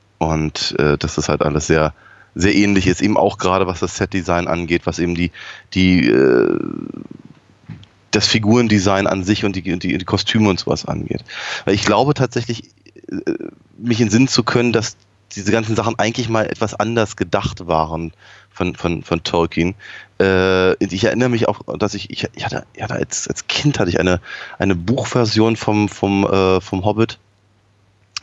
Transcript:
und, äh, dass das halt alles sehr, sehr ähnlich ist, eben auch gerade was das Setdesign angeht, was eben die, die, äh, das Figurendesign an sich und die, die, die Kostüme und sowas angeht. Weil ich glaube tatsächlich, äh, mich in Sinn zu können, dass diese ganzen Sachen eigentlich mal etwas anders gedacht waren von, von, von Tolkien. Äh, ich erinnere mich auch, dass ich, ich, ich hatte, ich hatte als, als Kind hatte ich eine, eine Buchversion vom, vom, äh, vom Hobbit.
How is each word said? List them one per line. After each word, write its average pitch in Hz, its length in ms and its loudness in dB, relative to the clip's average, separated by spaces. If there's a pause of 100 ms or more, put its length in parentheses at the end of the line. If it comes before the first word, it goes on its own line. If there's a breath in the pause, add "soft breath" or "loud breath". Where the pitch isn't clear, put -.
(180)
und, 78 600 -2
äh, 73 200 4
dass - 160 -4
das - 140 -2
halt 73 140 0
alles 76 240 0
sehr, 78 280 2 (400 soft breath)
sehr 92 200 2
ähnlich 101 340 4
ist, 90 120 0
eben 104 160 2
auch 98 220 2
gerade 92 280 2
was 90 140 -4
das 92 160 -4
Setdesign 90 520 -2
angeht, 85 380 0
was 90 120 -4
eben 87 160 0
die, 87 160 -2 (420 loud breath)
die, 90 360 4
äh, 57 500 4 (1500)
das 107 160 0
Figurendesign 104 800 4
an 95 180 0
sich 101 220 0
und 98 100 -2
die, 92 60 -6
die, 90 160 -4
die 92 260 -4
Kostüme 104 460 2
und 90 100 0
sowas - 240 -4
angeht. - 400 -6 (400 loud breath)
Weil 95 100 0
ich 107 120 -2
glaube 120 260 2
tatsächlich, 120 520 -2 (460)
äh, - 220 -4 (460)
mich 117 240 0
in 107 80 2
Sinn 123 180 4
zu - 160 0
können, 120 300 2
dass 113 220 0 (380)
diese 101 160 -4
ganzen 113 260 0
Sachen 110 220 -2
eigentlich 113 300 0
mal 113 160 2
etwas - 300 -4
anders 110 420 0
gedacht 95 500 -4
waren 80 460 0 (380 loud breath)
von, 90 240 -4
von, - 280 -4
von 85 200 -4
Tolkien. 85 520 0 (460 loud breath)
Äh, 92 540 4 (100)
ich 95 200 -4
erinnere 117 260 2
mich 117 180 0
auch, - 140 -4 (160)
dass 104 160 0
ich, 101 160 -10
ich, - 240 -6
ich - 100 -12
hatte, - 300 -8
ich - 80 -12
hatte 117 120 -8
als, - 340 -6
als - 180 -8
Kind - 340 0
hatte 98 80 2
ich 87 100 0
eine, 90 220 2 (380 loud breath)
eine 98 160 2
Buchversion 110 800 0
vom, 104 320 0
vom, 98 380 0
äh, 95 340 4
vom 92 240 -6
Hobbit. 107 340 0 (1040)